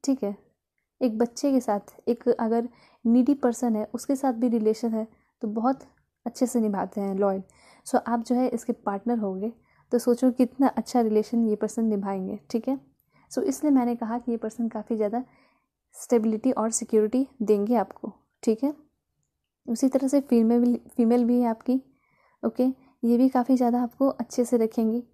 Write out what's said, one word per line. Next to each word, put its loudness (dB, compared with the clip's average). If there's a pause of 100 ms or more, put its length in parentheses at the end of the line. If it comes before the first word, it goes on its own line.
ठीक -2
है, -4 (640)
एक 0
बच्चे -2
के 4
साथ, -2 (280)
एक -2
अगर 0 (380)
नीडी 4
पर्सन -2
है -4
उसके -2
साथ -2
भी -2
रिलेशन 0
है -4 (340)
तो -6
बहुत -2 (460)
अच्छे -2
से -2
निभाते -2
हैं, -4
लॉयल। 0 (460)
So 2
आप -2
जो 0
है 2
इसके -4
पार्टनर -4
होंगे -4 (400)
तो 2
सोचो 2
कितना 2
अच्छा 0
रिलेशन 0
ये 0
पर्सन -4
निभाएंगे। -4 (100)
ठीक -4
है, -4 (520)
so -4
इसलिए 0
मैंने 2
कहा -6
कि -6
ये -2
पर्सन -6
काफ़ी -6
ज़्यादा -2 (720)
स्टेबिलिटी 0
और -2
सिक्योरिटी 0 (140)
देंगे 2
आपको। -4 (320)
ठीक 0
है, -2 (920)
उसी 0
तरह 0
से 2
फीमेल, 2 (180)
फीमेल 4
भी 2
है 2
आपकी। -2 (640)
ओके, -2 (400)
ये 4
भी 4
काफ़ी 2
ज़्यादा 2
आपको -2
अच्छे -4
से 0
रखेंगी 0 (100)